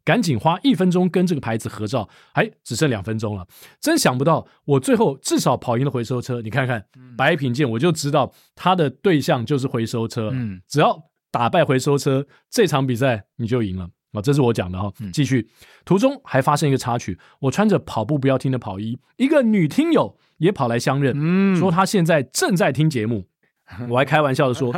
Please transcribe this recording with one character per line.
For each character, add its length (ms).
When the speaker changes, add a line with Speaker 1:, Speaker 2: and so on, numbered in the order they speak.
Speaker 1:
赶 160
紧 160
花 260
一 120
分 160
钟 180
跟 160
这 120
个 40
牌 160
子 120
合 180
照， 220
哎， 180
只 100
剩 160
两 120
分 140
钟 200
了。 100
真 160
想 220
不 60
到， 200
我 160
最 160
后 220
至 200
少 180
跑 220
赢 60
了 60
回 120
收 180
车。 220
你 80
看 160
看， 180
Speaker 2:
嗯。 200
Speaker 1:
白 200
品 180
健， 160
我 80
就 140
知 180
道 220
他 180
的 160
对 300
象 260
就 100
是 120
回 180
收 220
车。 240
Speaker 2:
嗯。 340
Speaker 1:
只 140
要 200
打 180
败 160
回 140
收 180
车， 300
这 160
场 180
比 120
赛 280
你 100
就 160
赢 140
了。 120
啊， 80
这 120
是 100
我 100
讲 180
的 100
哈。 180
Speaker 2:
嗯。 140
Speaker 1:
继 120
续， 240
途 120
中 280
还 180
发 140
生 120
一 40
个 40
插 220
曲， 180
我 100
穿 180
着 100
跑 260
步 140
不 80
要 100
听 140
的 80
跑 220
衣， 180
一 120
个 140
女 260
听 240
友 260
也 120
跑 160
来 100
相 240
认， 160
Speaker 2:
嗯。 400
Speaker 1:
说 140
她 160
现 180
在 200
正 320
在 160
听 180
节 160
目。 220
我 80
还 80
开 160
玩 140
笑 140
的 40
说， 260